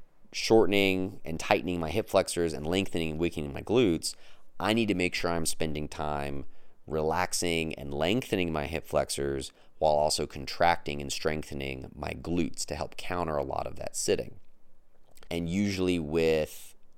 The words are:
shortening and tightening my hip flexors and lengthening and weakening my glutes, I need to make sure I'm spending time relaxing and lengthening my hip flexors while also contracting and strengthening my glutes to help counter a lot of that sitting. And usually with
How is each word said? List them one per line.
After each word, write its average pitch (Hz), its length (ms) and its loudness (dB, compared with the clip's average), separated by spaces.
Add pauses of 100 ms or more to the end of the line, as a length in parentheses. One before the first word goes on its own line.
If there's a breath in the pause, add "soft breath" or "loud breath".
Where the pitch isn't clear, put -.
(320)
shortening 98 920 4
and 82 140 -4
tightening 90 400 2
my 80 100 -2
hip 98 200 -2
flexors 87 440 2
and 73 120 -4
lengthening 87 460 0
and 78 80 -4
weakening 80 340 -2
my 67 80 -8
glutes, 98 540 2 (440 soft breath)
I 101 120 2
need 113 160 4
to 98 80 2
make 90 180 2
sure - 160 0
I'm 85 160 2
spending 76 440 0
time 71 560 -4 (400 soft breath)
relaxing 82 880 0
and 71 180 -8
lengthening 87 600 2
my 73 120 -2
hip 73 220 -6
flexors 69 640 0 (260 soft breath)
while 78 180 4
also 76 300 2
contracting 76 760 0
and 69 100 -6
strengthening 71 840 -4
my 73 180 -6
glutes - 560 0
to 73 80 -4
help 73 200 -6
counter 85 400 -2
a 71 80 2
lot - 240 -4
of - 80 -8
that - 220 -6
sitting. - 420 0 (880)
And 85 200 -2
usually 92 500 2
with 78 760 2 (220)